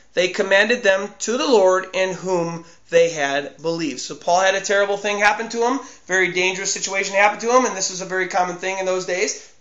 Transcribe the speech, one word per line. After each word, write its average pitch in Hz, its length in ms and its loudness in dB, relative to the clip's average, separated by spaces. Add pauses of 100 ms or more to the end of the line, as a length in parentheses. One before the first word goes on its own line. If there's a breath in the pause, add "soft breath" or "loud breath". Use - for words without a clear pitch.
(180 soft breath)
they 180 120 2
commended 196 520 2
them 196 380 0
to 226 180 -4
the 311 80 -2
Lord 185 480 4
in 190 180 0
whom 170 540 -4 (240 loud breath)
they 170 220 4
had 143 500 -4
believed. 160 380 -4
So - 160 -10
Paul 180 260 2
had 190 140 4
a 190 60 -4
terrible 196 360 0
thing 202 220 -4
happen 214 300 2
to 233 140 -2
him, 262 160 0 (280 loud breath)
very 180 240 2
dangerous 185 420 -2
situation 202 400 -4
happen 208 280 2
to 233 140 2
him, 254 100 4
and 190 120 -4
this 185 140 -4
was 180 100 -10
a 185 40 -10
very 180 220 -2
common 180 280 -2
thing 190 240 -6
in 185 80 -4
those 185 180 -2
days. - 560 -4